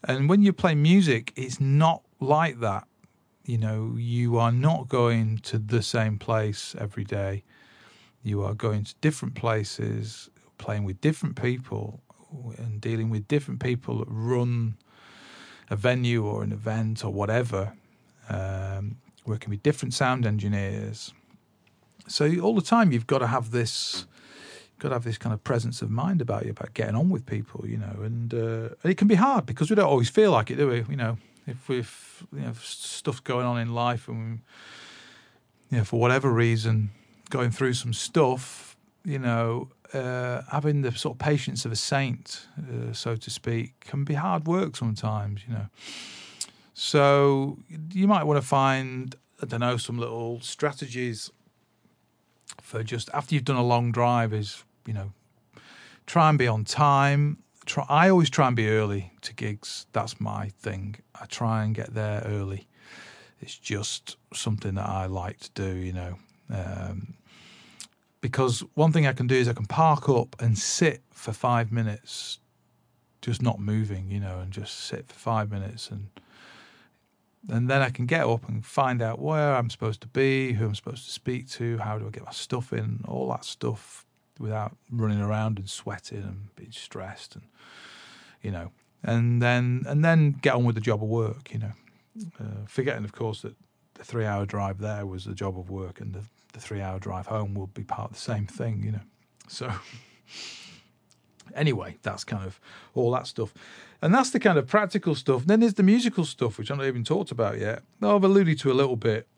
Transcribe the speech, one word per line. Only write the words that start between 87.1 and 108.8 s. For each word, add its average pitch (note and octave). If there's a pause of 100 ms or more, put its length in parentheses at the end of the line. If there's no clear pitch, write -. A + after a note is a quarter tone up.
and, - (960)
you G2
know, E2+ (320)
and A#2
then, B2
and D3
then D#3+
get C3+
on B2
with A#2+
the A2
job G#2+
of G#2+
work, A2
you A2
know. G#2+ (640)
Uh, G#2+
forgetting, A#2+
of G2+
course, A2
that A2 (380)
the -
three-hour G#2
drive G2
there G#2
was F#2
the G2+
job F#2+
of F#2
work, F#2+
and G#2
the G2 (320)
the A2+
three-hour F#2+
drive F#2
home G#2+
will G2
be G#2
part G#2+
of -
the -
same G#2
thing, A2
you G#2+
know. G#2 (420)
So, B2 (920)
<laughs> -
anyway, G#2+
that's -
kind G2
of F#2+ (360)
all B2
that B2+
stuff. - (480)
And E3
that's C4
the A#3
kind F3+
of B2+
practical G3
stuff. C3
Then G#3
there's A3+
the G3+
musical G#3+
stuff, -
which A2+
I've C#3+
not C3+
even B2
talked F3
about A2
yet. G#2 (180)
No, G#3
I've F#3+
alluded F#3+
to C3+
a -
little B2+